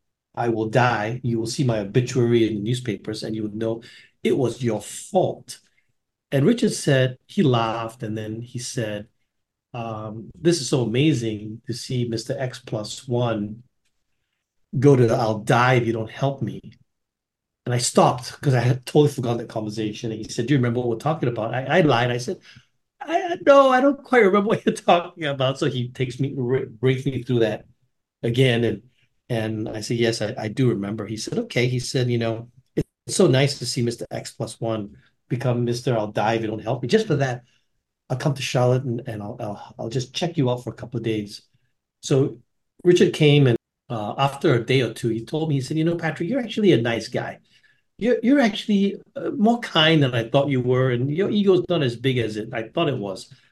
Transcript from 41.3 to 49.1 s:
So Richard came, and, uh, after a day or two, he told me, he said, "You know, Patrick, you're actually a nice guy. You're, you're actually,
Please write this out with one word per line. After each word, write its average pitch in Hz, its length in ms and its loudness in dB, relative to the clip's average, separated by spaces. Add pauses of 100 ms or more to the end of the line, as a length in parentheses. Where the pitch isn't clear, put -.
So - 380 0 (460)
Richard 175 280 6
came, 147 340 6
and, 117 100 4 (320)
uh, 107 280 -6
after 139 380 2
a 113 100 0
day 131 180 2
or 113 100 -4
two, - 160 -4
he 113 160 -4
told 160 240 -4
me, 143 60 0
he 135 60 -2
said, 156 140 -8
"You 156 80 0
know, 170 120 2
Patrick, 165 340 -4
you're 262 100 -2
actually 208 320 2
a 123 100 4
nice 117 280 -2
guy. - 300 -6 (580)
You're, 233 260 0
you're 277 160 4
actually, 208 560 2 (220)